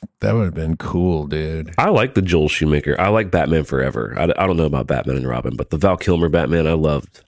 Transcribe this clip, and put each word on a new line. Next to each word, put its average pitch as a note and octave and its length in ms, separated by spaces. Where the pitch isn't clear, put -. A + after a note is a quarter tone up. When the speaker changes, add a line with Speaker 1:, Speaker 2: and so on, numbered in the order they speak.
Speaker 1:
that G#2 140
would A2+ 120
have E2+ 80
been D#2+ 220
cool, F2 520
dude. D#2 500
Speaker 2:
I F3+ 120
like B2+ 240
the G2 80
Joel E2+ 260
Schumacher. D2 520
I F#2 80
like G#2 220
Batman D#2+ 340
Forever. C2 540
I, D#2 60
I F2 220
don't F2+ 100
know E2 100
about C#2+ 220
Batman C2 280
and B1+ 120
Robin, A#1+ 260
but - 160
the D#2+ 60
Val F2+ 200
Kilmer E2+ 320
Batman D#2 380
I D#2+ 60
loved. D2+ 560